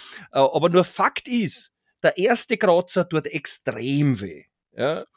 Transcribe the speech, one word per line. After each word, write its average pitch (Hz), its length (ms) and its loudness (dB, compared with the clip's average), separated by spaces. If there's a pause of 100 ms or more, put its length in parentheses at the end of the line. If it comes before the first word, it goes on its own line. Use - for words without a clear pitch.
(320)
Äh, - 80 0
aber 143 300 4
nur 175 140 4
Fakt - 440 -2
ist, 233 440 -4 (320)
der 160 140 2
erste 226 400 0
Kratzer 180 500 2
tut 180 200 -4
extrem 135 920 -2
weh. 80 240 -14 (260)
Ja. 143 340 -4 (120)